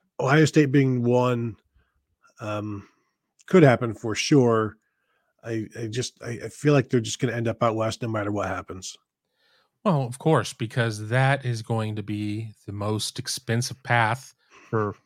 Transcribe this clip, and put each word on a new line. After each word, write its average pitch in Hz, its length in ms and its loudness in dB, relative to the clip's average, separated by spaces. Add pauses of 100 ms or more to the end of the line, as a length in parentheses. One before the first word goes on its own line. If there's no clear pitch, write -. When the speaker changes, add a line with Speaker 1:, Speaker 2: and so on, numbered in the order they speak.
(220)
Speaker 1:
Ohio 139 240 6
State 143 260 4
being 131 320 2
one, 120 540 0 (840)
um, 104 480 -8 (580)
could 185 180 6
happen 120 300 6
for 107 220 -6
sure. 113 600 2 (680)
I, 113 240 -6 (100)
I 117 100 -8
just, 117 360 -6
I, 117 220 -10
I - 20 -10
feel 147 240 -2
like 143 160 4
they're 123 140 0
just 110 180 -6
gonna 120 140 -2
end 117 160 -2
up 110 120 -6
out 113 140 2
west 110 260 -4
no 120 60 -6
matter 104 240 -4
what 101 160 -4
happens. - 480 -10 (880)
Speaker 2:
Well, 151 200 2
of 120 140 -8
course, 156 360 2
because 110 560 -4
that 131 340 2
is 117 180 -4
going 110 360 -4
to 104 60 -6
be 104 500 -6 (120)
the 104 60 -10
most 101 480 -4
expensive - 640 -6
path 117 500 0 (360)
for 107 260 -2 (100)